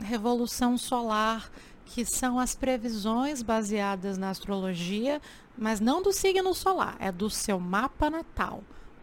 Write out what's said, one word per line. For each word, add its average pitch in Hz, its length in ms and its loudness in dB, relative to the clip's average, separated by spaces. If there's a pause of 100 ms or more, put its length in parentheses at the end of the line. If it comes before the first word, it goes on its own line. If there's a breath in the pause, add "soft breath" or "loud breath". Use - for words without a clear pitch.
revolução 240 760 2
solar, 220 720 0 (360 loud breath)
que - 200 -4
são 247 340 0
as 254 160 0
previsões 247 840 0
baseadas 202 760 0
na 190 120 -2
astrologia, 190 920 -2 (360 loud breath)
mas 220 220 0
não 262 220 4
do 392 120 4
signo 381 400 4
solar, 359 460 0
é 190 120 -2
do 190 180 -2
seu 196 300 0
mapa 220 500 0
natal, 320 540 -4 (400 loud breath)